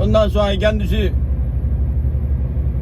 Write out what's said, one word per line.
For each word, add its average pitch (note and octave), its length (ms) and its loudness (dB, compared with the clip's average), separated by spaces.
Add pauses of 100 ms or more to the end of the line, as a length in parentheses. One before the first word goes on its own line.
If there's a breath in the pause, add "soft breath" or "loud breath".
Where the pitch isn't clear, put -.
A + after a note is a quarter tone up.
Ondan G#3+ 260 4
sonra G3+ 300 0
kendisi, G#3+ 540 0 (1700)